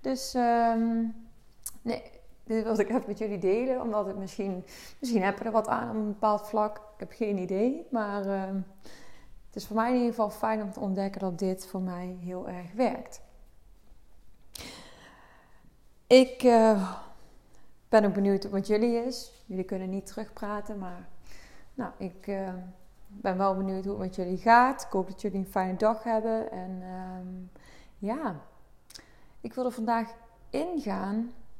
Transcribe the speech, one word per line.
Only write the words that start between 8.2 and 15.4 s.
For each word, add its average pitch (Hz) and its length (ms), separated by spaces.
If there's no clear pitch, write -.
ehm, 190 300
het - 100
is 196 100
voor 214 100
mij 226 140
in 254 60
ieder 240 140
geval 226 200
fijn 220 320
om 196 100
te - 80
ontdekken 196 420
dat 185 180
dit 190 260
voor 190 160
mij 180 400
heel 180 260
erg 180 260
werkt. - 480